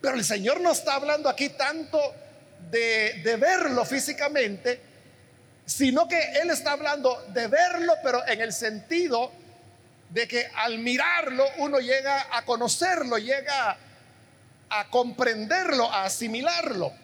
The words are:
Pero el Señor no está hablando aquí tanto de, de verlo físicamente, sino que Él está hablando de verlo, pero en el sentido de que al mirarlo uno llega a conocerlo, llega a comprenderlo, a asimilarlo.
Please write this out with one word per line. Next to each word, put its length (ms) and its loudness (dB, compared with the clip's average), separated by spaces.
Pero 140 0
el 100 -2
Señor 340 0
no 120 4
está 240 0
hablando 340 0
aquí 200 -2
tanto 500 -2
de, 540 0
de 140 2
verlo 480 2
físicamente, 960 -2
sino 420 2
que 120 2
Él 80 0
está 240 0
hablando 560 0
de 180 -2
verlo, 460 4
pero 240 0
en 140 0
el 120 -2
sentido 800 -2
de 180 -2
que 280 -2
al 220 -2
mirarlo 680 0
uno 220 2
llega 520 0
a 140 -2
conocerlo, 720 0
llega 600 -2
a 100 -6
comprenderlo, 1040 2
a 140 0
asimilarlo. 840 -2